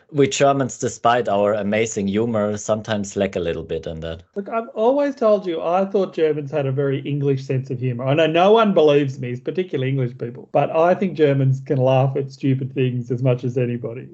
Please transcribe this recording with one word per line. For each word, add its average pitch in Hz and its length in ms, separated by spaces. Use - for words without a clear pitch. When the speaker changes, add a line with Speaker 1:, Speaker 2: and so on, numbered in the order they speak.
Speaker 1:
We 139 160
Germans, 139 500
despite 117 500
our 101 260
amazing 107 520
humor, 104 500
sometimes 107 600
lack 98 180
a 95 60
little 80 240
bit 80 220
in 82 140
that. 82 220
Speaker 2:
Look, 196 120
I've 233 200
always 269 480
told 208 280
you 165 160
I 175 260
thought 190 280
Germans 151 380
had 147 140
a 135 60
very 135 280
English 139 440
sense 131 260
of 120 100
humor. 123 240
I 135 100
know 160 140
no 175 240
one 214 220
believes 147 440
me, 123 180
particularly 147 540
English 131 260
people, 120 360
but 147 180
I 170 240
think 185 220
Germans 135 440
can 143 180
laugh 131 380
at 139 140
stupid 135 440
things 123 360
as 123 140
much 123 180
as 127 160
anybody. 120 560